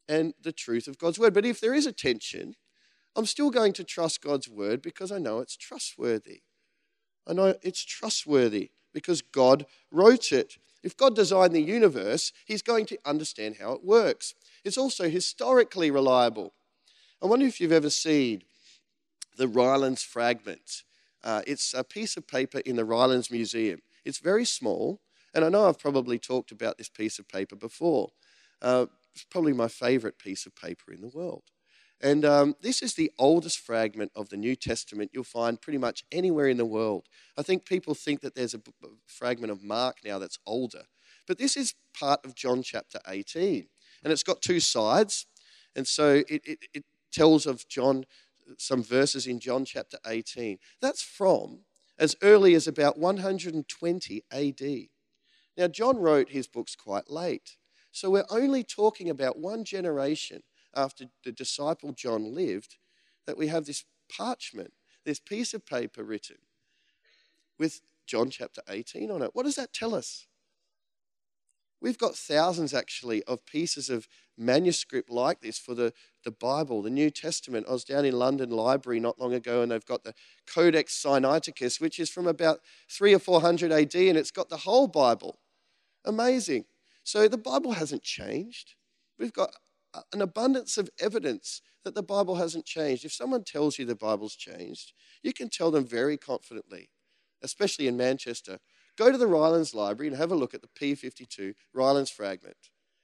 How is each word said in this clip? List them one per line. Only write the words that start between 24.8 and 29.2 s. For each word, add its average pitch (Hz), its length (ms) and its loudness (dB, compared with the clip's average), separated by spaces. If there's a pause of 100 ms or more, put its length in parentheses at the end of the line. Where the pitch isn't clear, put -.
and 160 120 4
I 160 40 4
know 202 200 6
I've 147 100 0
probably 127 400 0
talked 127 320 -4
about 110 260 -6
this 113 120 -16
piece 110 280 -6
of 101 120 -20
paper 98 260 -8
before. 113 560 -2 (500)
Uh, 127 260 2 (280)
it's - 80 -20